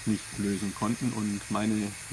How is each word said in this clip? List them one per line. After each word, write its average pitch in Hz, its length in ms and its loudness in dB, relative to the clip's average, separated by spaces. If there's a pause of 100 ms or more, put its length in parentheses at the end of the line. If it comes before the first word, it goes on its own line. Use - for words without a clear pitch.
nicht 107 180 2 (160)
lösen 101 340 0
konnten 117 400 0
und 104 260 0 (120)
meine 107 400 2 (220)